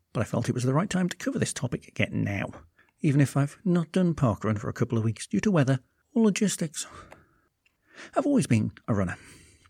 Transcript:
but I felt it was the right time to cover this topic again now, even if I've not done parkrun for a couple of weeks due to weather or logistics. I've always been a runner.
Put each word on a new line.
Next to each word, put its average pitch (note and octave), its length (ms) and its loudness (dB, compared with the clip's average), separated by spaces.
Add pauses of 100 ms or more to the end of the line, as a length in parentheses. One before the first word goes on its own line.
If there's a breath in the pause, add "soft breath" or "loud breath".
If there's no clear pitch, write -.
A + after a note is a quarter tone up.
(140)
but A#2+ 80 0
I - 20 2
felt - 260 -2
it A#2 60 0
was A#2+ 80 -4
the C3 100 2
right F3 160 0
time F3+ 200 0
to - 80 -10
cover C4+ 200 -4
this A#2 160 -2
topic - 340 -6
again - 360 -4
now, G2+ 280 -6 (500 soft breath)
even D3 200 4
if C3+ 160 2
I've C#3+ 260 -2
not F3 280 0
done F3 240 2
parkrun G#2+ 420 0
for A2+ 120 -6
a - 40 -8
couple A2+ 240 -2
of G#2+ 60 0
weeks A2+ 240 -4
due G3+ 140 -2
to G#3+ 100 2
weather C3+ 300 2 (320)
or A3+ 100 4
logistics. F#3 640 0 (1300 loud breath)
I've C4+ 100 2
always C#4 220 4
been A2 240 4 (160)
a A2+ 80 2
runner. F#2 220 -2 (520 loud breath)